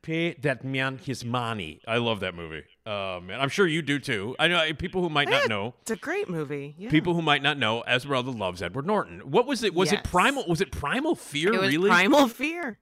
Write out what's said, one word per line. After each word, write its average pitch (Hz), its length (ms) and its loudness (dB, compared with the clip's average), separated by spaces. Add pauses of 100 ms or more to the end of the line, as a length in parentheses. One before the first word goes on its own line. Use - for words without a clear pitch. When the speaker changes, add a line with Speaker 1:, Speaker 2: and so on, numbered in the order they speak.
Speaker 1:
Pay 165 380 -2
that 131 240 -2
man 135 320 -2
his 123 300 -6
money. 113 600 -4
I 113 120 0
love 113 220 0
that 92 140 -4
movie. 80 280 -10 (240)
Uh, 98 360 -4
man, 95 160 -10
I'm 139 120 0
sure 196 160 4
you 160 160 0
do 143 160 0
too. 117 400 -2
I 156 100 4
know 165 240 2
people 170 300 -4
who 175 80 0
might 143 180 2
not 554 160 4
Speaker 2:
Eh, - 40 0
Speaker 1:
know. 107 340 -2
Speaker 2:
it's - 80 -10
a 220 60 -2
great 349 340 -6
movie. 147 480 -6
Yeah. 196 120 -12
Speaker 1:
People 160 220 4
who 170 80 2
might 147 220 2
not 147 160 2
know, 117 280 0
Esmeralda 127 440 0
loves 95 320 -4
Edward 101 240 -6
Norton. 151 320 -2 (120)
What 220 160 4
was 254 160 -2
it? 196 120 0
Was 185 180 4
Speaker 2:
Yes. 208 100 0
Speaker 1:
it - 80 -8
Primal? 233 380 2
Was 170 140 2
it - 100 -4
Primal 247 420 0
Fear? 160 380 -2
Speaker 2:
It 226 80 2
was 190 80 2
Speaker 1:
Really? 170 220 4
Speaker 2:
Primal 226 380 6
Fear. 302 540 -6